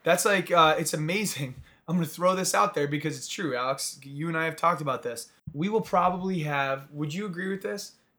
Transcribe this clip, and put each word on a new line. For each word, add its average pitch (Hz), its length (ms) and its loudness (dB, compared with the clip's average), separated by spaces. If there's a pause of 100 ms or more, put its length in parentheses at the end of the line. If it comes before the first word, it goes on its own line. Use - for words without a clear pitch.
That's 175 220 4
like, 196 260 2
uh, 160 260 8
it's 160 160 -2
amazing. 156 640 -2 (160)
<laughs> - 160 -20
I'm 165 80 0
gonna 170 120 2
throw 185 280 2
this 180 180 0
out 202 220 4
there 147 120 2
because 147 300 -2
it's - 100 -10
true, 156 280 -4
Alex. 131 480 -4
You 143 240 -6
and 165 100 -2
I 160 80 0
have 160 100 -2
talked 170 260 2
about 135 220 -2
this. 117 260 -8 (240)
We 160 160 -2
will 214 120 2
probably 185 600 0
have, 139 500 -2
would 147 220 -6
you 202 120 -6
agree 185 240 -6
with 196 140 -6
this? 202 300 -6 (240)